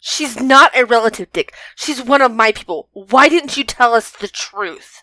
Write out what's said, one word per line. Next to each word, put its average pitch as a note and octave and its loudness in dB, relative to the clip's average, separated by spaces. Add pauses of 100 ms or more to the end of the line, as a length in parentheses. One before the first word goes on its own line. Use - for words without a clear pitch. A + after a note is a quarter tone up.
She's B3 -8
not C4+ 4
a B3+ 4
relative, A3+ 0
Dick. - -6 (220)
She's C4+ -8
one C4+ 2
of B3+ 2
my A3 0
people. - -8
Why A3 2
didn't D4+ -2
you C#4 -4
tell A#3+ 0
us A3 0
the - -14
truth? - -12